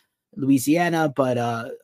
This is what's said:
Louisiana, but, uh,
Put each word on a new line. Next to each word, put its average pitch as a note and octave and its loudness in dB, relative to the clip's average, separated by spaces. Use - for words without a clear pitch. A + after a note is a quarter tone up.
Louisiana, D3+ 2
but, B2+ 0
uh, A#2 -4